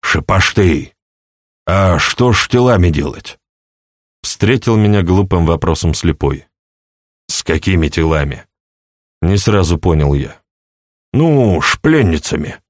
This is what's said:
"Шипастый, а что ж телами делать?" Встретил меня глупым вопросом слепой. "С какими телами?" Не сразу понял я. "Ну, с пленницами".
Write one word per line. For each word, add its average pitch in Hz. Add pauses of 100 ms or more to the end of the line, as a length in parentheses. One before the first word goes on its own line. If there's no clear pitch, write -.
"Шипастый, - (720)
а 92
что 120
ж -
телами 120
делать?" 71 (840)
Встретил 113
меня 104
глупым 92
вопросом 82
слепой. 73 (800)
"С -
какими 80
телами?" 76 (760)
Не 95
сразу 90
понял 76
я. - (720)
"Ну, 127
с -
пленницами". 82